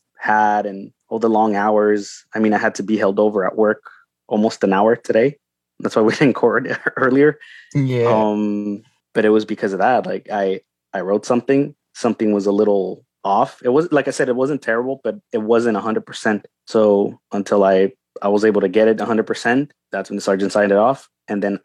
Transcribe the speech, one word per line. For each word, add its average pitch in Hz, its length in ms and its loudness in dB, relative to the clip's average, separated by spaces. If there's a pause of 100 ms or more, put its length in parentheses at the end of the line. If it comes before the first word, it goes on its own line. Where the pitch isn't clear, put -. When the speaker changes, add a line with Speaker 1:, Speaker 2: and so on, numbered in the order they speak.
(180)
Speaker 1:
had 107 480 0
and 98 260 -12 (180)
all 113 100 -6
the 113 100 0
long 110 260 2
hours, 104 680 0 (100)
I 110 40 -4
mean, 110 140 2
I 101 40 0
had 107 180 -2
to 104 80 -8
be 104 120 -2
held 101 240 0
over 104 260 0
at - 120 -4
work 107 260 0 (440)
almost 110 360 -2
an 98 80 2
hour 101 240 2
today. 117 420 0 (420)
That's - 160 -6
why 113 80 4
we 104 100 2
<laughs> - 60 -8
didn't 151 100 4
record 120 480 0 (100)
<laughs> - 80 -4
earlier. 139 420 2 (360)
Speaker 2:
Yeah. 127 320 0
Speaker 1:
Um, 104 800 0 (300)
but 110 120 2
it 107 40 4
was 107 140 4
because 107 300 -6
of 92 60 -6
that. 110 260 0
Like, 95 260 -10
I, 98 300 -2 (320)
I 98 80 -6
wrote 101 240 -2
something, 139 500 -2 (200)
something 110 360 -2
was 101 140 0
a 101 60 2
little 101 520 0 (220)
off. 101 380 -2
It 127 60 0
was, 156 220 0
like 143 160 0
I 139 40 -4
said, 131 180 -2
it 120 80 -2
wasn't 135 240 -2
terrible, 123 420 -4
but 107 160 -6 (140)
it 117 60 -4
wasn't 113 360 2
a 98 60 -2
hundred 110 240 -4
percent. - 420 -4 (200)
So 107 520 2 (140)
until 101 320 0
I, 98 260 4 (300)
I 101 80 -2
was 104 160 2
able 101 160 2
to 95 80 0
get 110 180 2
it 110 140 0
a 104 40 -4
hundred 110 220 -2
percent, 123 460 -2 (180)
that's 98 180 -8
when 101 60 -8
the 98 60 -6
sergeant 98 320 -2
signed 104 180 2
it 98 60 4
off. 123 320 0 (180)
And 104 160 -4
then 98 220 -4